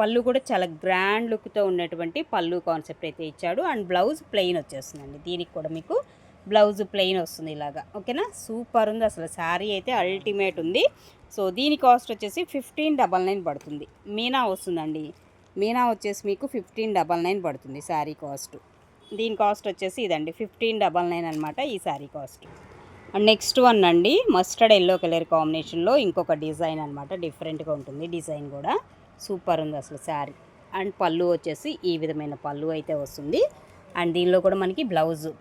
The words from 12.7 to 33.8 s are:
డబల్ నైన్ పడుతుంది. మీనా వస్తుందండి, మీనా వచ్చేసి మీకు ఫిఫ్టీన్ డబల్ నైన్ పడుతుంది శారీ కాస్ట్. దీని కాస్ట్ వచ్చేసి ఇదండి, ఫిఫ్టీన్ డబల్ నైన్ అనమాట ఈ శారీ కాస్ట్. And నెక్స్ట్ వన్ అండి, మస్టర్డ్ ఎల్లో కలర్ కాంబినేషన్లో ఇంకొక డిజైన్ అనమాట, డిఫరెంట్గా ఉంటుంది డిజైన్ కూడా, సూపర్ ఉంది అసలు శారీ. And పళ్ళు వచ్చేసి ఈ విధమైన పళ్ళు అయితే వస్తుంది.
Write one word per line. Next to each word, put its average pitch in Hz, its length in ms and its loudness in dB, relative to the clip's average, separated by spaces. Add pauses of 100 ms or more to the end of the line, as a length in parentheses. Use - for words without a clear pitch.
డబల్ 185 280 2
నైన్ 196 200 -2
పడుతుంది. 147 380 -10 (300)
మీనా 254 240 0 (120)
వస్తుందండి, 156 520 -6 (540)
మీనా 226 200 0 (100)
వచ్చేసి 202 380 -4
మీకు 196 240 -2
ఫిఫ్టీన్ 220 460 -4
డబల్ 170 260 0
నైన్ 196 220 0
పడుతుంది 135 420 -8
శారీ 151 320 -2
కాస్ట్. 139 340 -10 (640)
దీని 220 220 -2
కాస్ట్ 208 300 2
వచ్చేసి 185 360 -4
ఇదండి, 156 320 0
ఫిఫ్టీన్ 220 440 -2
డబల్ 175 300 2
నైన్ 170 180 -4
అనమాట 156 280 -6 (140)
ఈ - 20 -6 (120)
శారీ 143 280 -6
కాస్ట్. 139 300 -14 (720)
And 208 140 4
నెక్స్ట్ - 360 2
వన్ 226 140 8 (100)
అండి, 175 240 6 (220)
మస్టర్డ్ 220 420 6
ఎల్లో 185 240 6
కలర్ 165 320 0
కాంబినేషన్లో 160 600 2 (100)
ఇంకొక 170 400 0
డిజైన్ 156 420 -2
అనమాట, 143 260 -10 (120)
డిఫరెంట్గా 156 540 -8
ఉంటుంది 143 280 -10 (100)
డిజైన్ 151 300 -8 (100)
కూడా, 156 180 -2 (520)
సూపర్ 175 400 -2
ఉంది 151 160 -6
అసలు 143 260 -14
శారీ. 143 260 -6 (460)
And 190 120 -4 (100)
పళ్ళు 175 320 2
వచ్చేసి 165 380 -6 (180)
ఈ 170 40 2 (100)
విధమైన 151 320 -6 (100)
పళ్ళు 147 320 -4
అయితే 156 260 -4
వస్తుంది. 151 380 -2 (580)